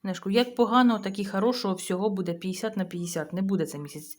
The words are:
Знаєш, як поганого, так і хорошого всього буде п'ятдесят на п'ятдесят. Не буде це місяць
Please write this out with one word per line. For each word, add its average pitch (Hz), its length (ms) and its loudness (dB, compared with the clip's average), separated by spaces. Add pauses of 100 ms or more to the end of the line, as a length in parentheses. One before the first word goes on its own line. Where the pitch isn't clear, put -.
Знаєш, 190 260 -8
як 240 280 2
поганого, 233 440 6
так 196 200 -4
і 202 60 -2
хорошого 202 500 0
всього 190 360 0
буде 180 240 -2
п'ятдесят 185 420 -4
на 185 80 0
п'ятдесят. 170 480 -6
Не 185 100 -2
буде 190 240 2
це 143 120 -10
місяць 147 400 -12